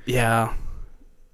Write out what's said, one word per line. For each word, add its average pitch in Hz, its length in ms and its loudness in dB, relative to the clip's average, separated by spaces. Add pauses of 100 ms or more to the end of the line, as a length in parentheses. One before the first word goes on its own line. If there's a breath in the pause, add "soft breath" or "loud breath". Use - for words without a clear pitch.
Yeah. 113 480 2 (800 soft breath)